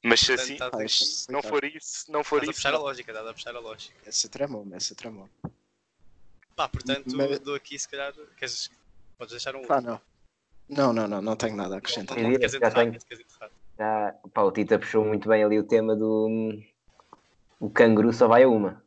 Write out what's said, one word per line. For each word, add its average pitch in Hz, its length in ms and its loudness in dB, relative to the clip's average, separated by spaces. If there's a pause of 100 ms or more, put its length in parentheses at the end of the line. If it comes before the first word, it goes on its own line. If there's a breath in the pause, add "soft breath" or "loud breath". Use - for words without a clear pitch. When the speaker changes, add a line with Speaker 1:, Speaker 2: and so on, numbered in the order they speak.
Speaker 1:
Mas 117 180 6
se - 80 2
Speaker 2:
Portanto, 127 160 2
Speaker 1:
assim, 139 120 -8
Speaker 2:
tá 127 140 -6
Speaker 3:
pá, 113 100 -6
Speaker 2:
a 107 40 -2
Speaker 3:
isto - 200 0
Speaker 1:
se - 280 -6
não 143 80 -2
Speaker 3:
é - 20 -10
complicado. 143 280 -4
Speaker 1:
for 156 60 -20
isso, - 280 -14
se 156 80 -16
não 147 120 -2
for 147 180 -2
Speaker 2:
Estás 151 60 -4
a - 20 -6
Speaker 1:
isso, - 100 -8
Speaker 2:
puxar 139 80 0
a 143 100 0
Speaker 1:
não. 151 40 -4
Speaker 2:
lógica, 127 300 -10
estás 110 160 -10
a 113 60 -12
puxar 120 220 -14
a 120 40 -12
lógica. 110 340 -16 (120)
Speaker 3:
Essa 110 220 -4
tramou-me, 110 480 -8
essa 98 180 -8
tramou-me. 104 360 -16 (1300)
Speaker 2:
Pá, 147 120 -2
portanto, 135 480 -6
Speaker 3:
Mas 139 240 0
Speaker 2:
dou 139 140 -8
aqui 139 240 -12
se - 100 -10
calhar, 139 240 -8 (240)
queres, - 340 -10 (460)
podes 117 160 -16
deixar 131 240 -10
um 135 100 -14
Speaker 3:
Pá, 135 100 2
Speaker 2:
último. 120 160 -2
Speaker 3:
não. 107 80 -10 (680)
Não, 139 240 2
não, 110 160 0
não, 101 140 -4
não 110 140 -2
tenho 110 200 -4
nada 95 200 -6
a - 20 -8
acrescentar. 104 400 -8
Speaker 2:
Não, 113 120 0
não, 127 80 4
queres 127 140 2
Speaker 4:
Já 135 60 -6
Speaker 2:
enterrar, 117 160 4
Speaker 4:
tenho. 117 260 2
Speaker 2:
queres 117 240 -20
enterrar. - 260 -20 (280)
Speaker 4:
Já, 107 340 -2 (220)
pá, 110 80 2
o 98 100 4
Tita 104 260 2
puxou 107 260 0
muito 107 240 -2
bem 110 140 6
ali 107 160 4
o 104 80 0
tema 110 300 2
do, 110 320 0 (1300)
o 107 120 -6
canguru 113 420 6
só 120 160 6
vai 120 140 10
a 131 60 8
uma. 104 380 0